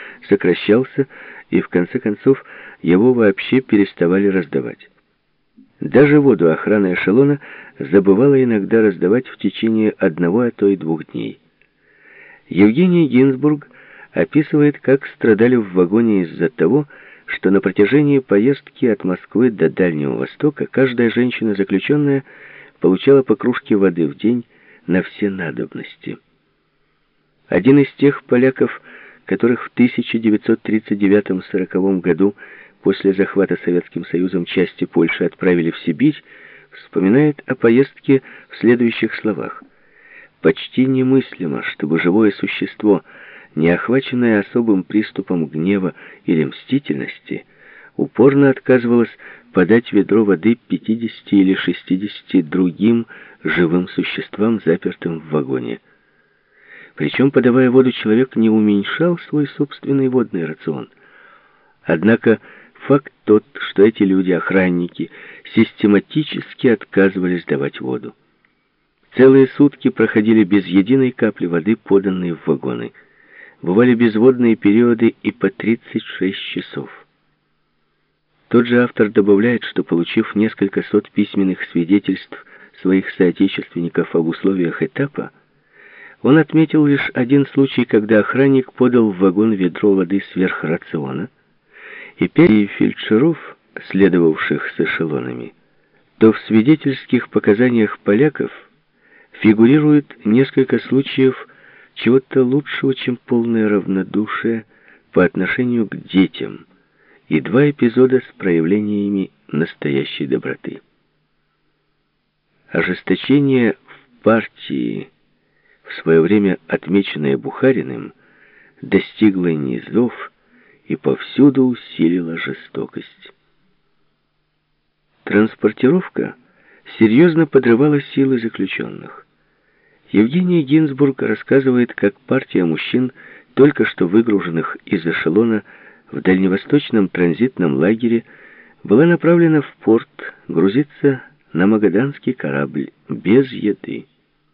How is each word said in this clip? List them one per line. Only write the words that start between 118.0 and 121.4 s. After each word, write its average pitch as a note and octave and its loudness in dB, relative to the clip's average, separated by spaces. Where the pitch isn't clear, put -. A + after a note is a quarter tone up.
достигло F#2+ 0
низов D2+ -4
и - -6
повсюду C3+ 0